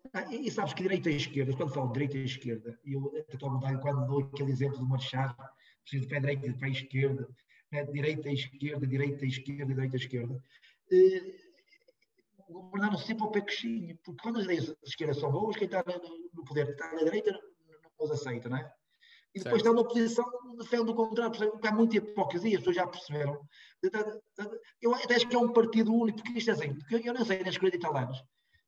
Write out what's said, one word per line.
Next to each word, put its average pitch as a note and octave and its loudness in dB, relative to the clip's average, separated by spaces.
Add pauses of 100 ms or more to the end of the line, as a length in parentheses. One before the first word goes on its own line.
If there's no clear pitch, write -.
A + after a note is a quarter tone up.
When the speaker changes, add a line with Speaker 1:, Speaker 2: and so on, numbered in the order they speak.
(120)
Speaker 1:
Ah, - -6
e, C4+ -6
e G3+ 0
sabes F#3+ -2
que - -4
direita F3+ 0
e D3 2
esquerda, C3 -2
quando D3+ -2
falo C3+ 0
de A#2 -2
direita C3+ -2
e C3+ -4
esquerda, A#2 -6
e C#3 -8
eu C#3 -4
até D3+ -10
estou C3+ -8
a C3 -2
mudar C3 -2
quando C3+ 0
dou C#3 2
aquele C#3 -2
exemplo C3 0
do B2+ -4
Marchar, C3 -2 (480)
preciso C3+ -4
de - -6
pé D3 -2
direito C#3 0
e B2+ -2
de - -8
pé C3+ -2
esquerdo, C3+ -2 (360)
né, D3 -4
direita D3 -2
e C#3+ 0
esquerda, C#3+ -4
direita C3+ 0
e C3 0
esquerda, C#3 -4
direita C3 -2
e B2 -2
esquerda, B2 -6 (480)
eh, F#3 8 (1120)
governaram F#3 -2
sempre A3 -4
ao - 0
pé G#3 2
coxinho, G3+ -4
porque - -14
quando A#3 -4
as G3 -2
ideias E3 0
de D3+ -10
esquerda C#3+ -4
são C#3+ 0
boas, G#3 0
quem G#3 -2
está F3+ -2
no, F3 -10
no E3 -12
poder, C#3+ -2
está D#3+ -8
na D#3+ 0
direita, G#3 2
não, F#3+ -10
não - -12
os D3+ -2
aceita, B2 -4
não B2+ -2
é? - -8 (640)
E G3 -8
depois G#3+ 4
Speaker 2:
Certo. A3+ 6
Speaker 1:
está A#3 8
na A#3 6
oposição, A#3 0
defende A#3 0
o A3+ -2
contrário, A3+ 0
portanto, G#3+ 0
há G#3+ 2
muita A3+ 6
hipocrisia, F#3+ 0
as F#3+ 6
pessoas F3 2
já C4+ 2
perceberam. D3 -6 (1300)
Eu A#3+ 4
até B3 2
acho A#3+ 6
que A#3+ 0
é B3 4
um A#3 6
partido A3+ 6
único, A3+ 4
porque A#3+ -6
isto A3 2
é - 4
assim, D3 -2
porque A3+ -2
eu A#3+ -2
não A#3+ 0
sei F#3+ 2
nas F3+ -2
quarenta F3+ 2
e - -6
tal D#3 0
anos, C3 -2 (460)